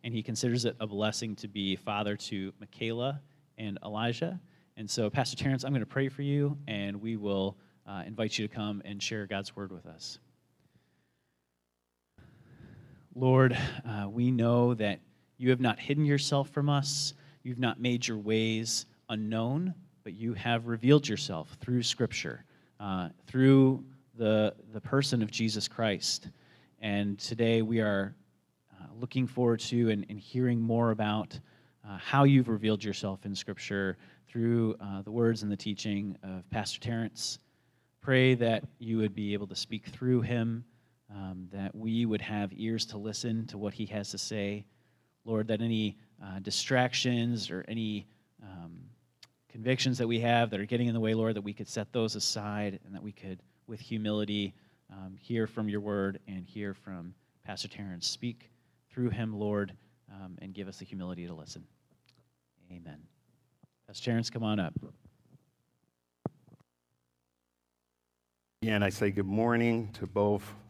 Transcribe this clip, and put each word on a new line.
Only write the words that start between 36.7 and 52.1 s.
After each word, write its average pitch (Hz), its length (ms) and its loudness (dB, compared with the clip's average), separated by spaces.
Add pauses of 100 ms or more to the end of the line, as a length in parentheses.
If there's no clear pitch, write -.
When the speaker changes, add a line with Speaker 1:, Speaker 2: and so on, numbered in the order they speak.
Speaker 1:
Terrence. - 600 -6 (600)
Pray 131 360 6
that 113 280 2 (140)
you 113 200 -2
would 104 160 2
be 104 200 -2
able 101 140 -4
to 95 100 -12
speak - 300 -8
through 127 340 2
him, 117 420 0 (500)
um, 92 380 -10
that 98 240 -6
we 113 300 0
would 107 160 0
have 104 320 -2
ears 113 320 -2
to 107 120 -12
listen 110 500 -4
to 104 100 -12
what 101 160 -4
he 107 140 -6
has 104 240 -6
to 98 60 -8
say. 104 480 -4 (600)
Lord, 113 240 0
that 107 120 2
any, 110 360 2 (260)
uh, 98 160 -8
distractions 120 1120 0
or 90 160 -6
any, 107 400 -4 (340)
um, 87 380 -16 (720)
convictions 127 480 2
that 123 100 2
we 117 120 2
have 117 320 4
that 101 80 -2
are 101 60 -2
getting 120 220 2
in 117 60 2
the 113 60 0
way, 110 160 2
Lord, 110 200 2
that 104 60 -4
we 101 120 -6
could 104 140 -10
set - 240 -6
those 113 240 0